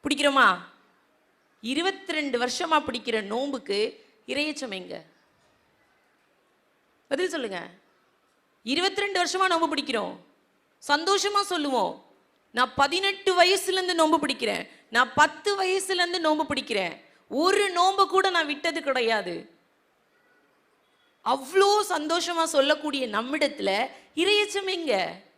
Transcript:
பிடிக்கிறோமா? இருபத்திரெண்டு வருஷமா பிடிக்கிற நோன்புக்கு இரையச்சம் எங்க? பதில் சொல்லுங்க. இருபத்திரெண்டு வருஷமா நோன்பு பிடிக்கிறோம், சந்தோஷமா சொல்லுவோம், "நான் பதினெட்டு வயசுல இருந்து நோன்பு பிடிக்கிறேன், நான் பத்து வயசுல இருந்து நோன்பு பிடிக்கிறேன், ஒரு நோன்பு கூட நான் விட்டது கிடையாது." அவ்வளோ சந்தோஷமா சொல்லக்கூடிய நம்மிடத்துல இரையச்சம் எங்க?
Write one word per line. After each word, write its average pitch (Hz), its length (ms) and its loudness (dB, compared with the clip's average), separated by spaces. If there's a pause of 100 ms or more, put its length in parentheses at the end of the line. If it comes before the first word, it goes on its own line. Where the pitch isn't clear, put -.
பிடிக்கிறோமா? 269 560 4 (1040)
இருபத்திரெண்டு 285 840 -2
வருஷமா 311 400 0
பிடிக்கிற 226 340 -4
நோன்புக்கு 220 800 -4 (220)
இரையச்சம் 285 460 -4
எங்க? 180 320 -12 (2000)
பதில் 330 200 -2
சொல்லுங்க. 202 420 -6 (920)
இருபத்திரெண்டு 381 600 0
வருஷமா 370 220 0
நோன்பு 330 280 2
பிடிக்கிறோம், 208 420 -4 (720)
சந்தோஷமா 392 520 2
சொல்லுவோம், 262 640 -2 (480)
"நான் 240 220 0
பதினெட்டு 370 680 2
வயசுல 370 300 4
இருந்து 370 220 -2
நோன்பு 320 240 4
பிடிக்கிறேன், 226 500 -4 (220)
நான் 240 240 2
பத்து 381 480 2
வயசுல 381 280 -2
இருந்து 349 300 0
நோன்பு 302 340 0
பிடிக்கிறேன், 196 460 -4 (280)
ஒரு 381 420 2
நோன்பு 381 380 2
கூட 381 220 2
நான் 330 160 0
விட்டது 294 360 -4
கிடையாது." 226 680 -2 (1700)
அவ்வளோ 370 640 4
சந்தோஷமா 330 560 0
சொல்லக்கூடிய 294 640 0
நம்மிடத்துல 233 760 -2 (280)
இரையச்சம் 403 560 0
எங்க? 196 500 -2 (180)